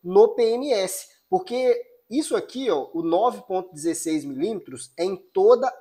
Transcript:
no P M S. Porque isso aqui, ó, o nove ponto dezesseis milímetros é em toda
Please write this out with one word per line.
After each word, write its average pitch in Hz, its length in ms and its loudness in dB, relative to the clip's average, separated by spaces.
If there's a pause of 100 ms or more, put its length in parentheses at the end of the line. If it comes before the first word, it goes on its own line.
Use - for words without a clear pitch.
no 196 300 6
P 247 80 0
M 240 280 0
S. 190 380 -4 (220)
Porque 240 520 0 (280)
isso 262 260 -2
aqui, 240 340 -4
ó, 143 220 -2
o 165 80 -6
nove 196 480 0
ponto 185 240 -4
dezesseis 160 500 -4
milímetros 139 760 -8
é 170 60 -2
em 190 120 -4
toda 233 640 2